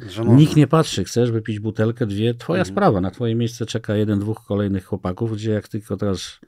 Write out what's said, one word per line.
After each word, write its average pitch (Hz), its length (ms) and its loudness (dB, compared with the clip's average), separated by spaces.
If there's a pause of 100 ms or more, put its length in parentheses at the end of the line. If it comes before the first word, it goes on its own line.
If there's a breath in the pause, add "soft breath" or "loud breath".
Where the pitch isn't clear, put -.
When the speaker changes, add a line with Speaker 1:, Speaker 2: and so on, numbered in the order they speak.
Speaker 1:
Że 110 140 -8
można. 120 160 8
Speaker 2:
Nikt 151 160 6
nie 147 120 6
patrzy, 156 360 0
chcesz 120 280 0
wypić 110 280 -4
butelkę, 110 460 -2
dwie, 107 280 0
twoja 160 280 -4
Speaker 1:
Mhm. 190 140 -4
Speaker 2:
sprawa. 165 260 2
Na 92 100 -2
twoje 113 240 -2
miejsce 117 300 -4
czeka 110 300 -4
jeden, 104 240 2
dwóch 104 260 -6
kolejnych 101 400 -2
chłopaków, 107 500 -6
gdzie 107 160 -4
jak 104 160 -2
tylko 104 300 -8
teraz 95 500 -6